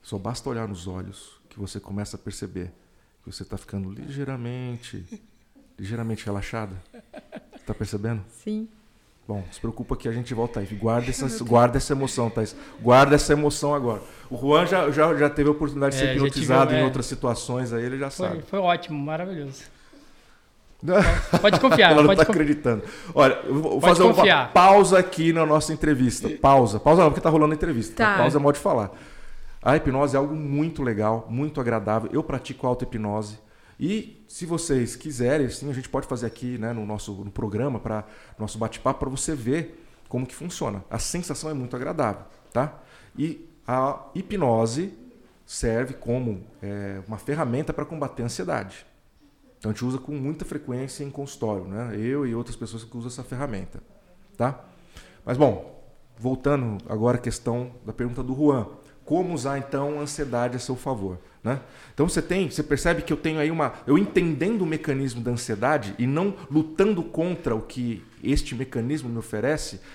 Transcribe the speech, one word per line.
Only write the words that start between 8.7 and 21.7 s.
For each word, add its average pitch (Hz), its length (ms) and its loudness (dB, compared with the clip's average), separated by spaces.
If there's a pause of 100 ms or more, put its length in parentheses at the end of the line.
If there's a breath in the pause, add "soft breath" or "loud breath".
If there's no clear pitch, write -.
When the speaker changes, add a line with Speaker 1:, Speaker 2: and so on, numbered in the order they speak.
Speaker 1:
Bom, 104 180 -6
não 82 80 -16
se - 60 -20
preocupa 117 360 -6
que - 120 -8
a 117 40 -4
gente 120 220 -6
volta 117 280 -4
aí. 98 40 -6
Guarda 113 440 0
essa, 131 180 -2
Speaker 2:
Meu 117 100 -4
Deus. - 120 -6
Speaker 1:
guarda 120 280 6
essa 135 160 -2
emoção, 131 360 -2
Thaís. 110 260 -4 (260 loud breath)
Guarda 131 340 8
essa 147 180 4
emoção 147 420 0
agora. 117 260 -2 (300 loud breath)
O 123 60 -8
Juan 147 280 4
já, 175 240 2
já, 151 260 4
já 143 140 4
teve 147 200 2
a - 20 4
oportunidade 139 440 0
de 131 60 2
Speaker 3:
É, 135 40 2
Speaker 1:
ser - 20 2
Speaker 3:
já 131 60 0
tive, 139 140 2
Speaker 1:
hipnotizado 135 460 4
em 156 60 4
Speaker 3:
é. - 40 4
Speaker 1:
outras 131 220 0
situações, 123 680 -4
aí 117 120 -2
ele 131 160 -4
já 139 100 -6
Speaker 3:
Foi, 180 200 -6
Speaker 1:
sabe. 165 140 -6
Speaker 3:
foi 196 160 -4
ótimo, 170 380 0
maravilhoso. 151 680 -8 (1160 soft breath)
Speaker 1:
<laughs> 175 600 4
Speaker 3:
Pode 202 180 6
confiar, 185 320 8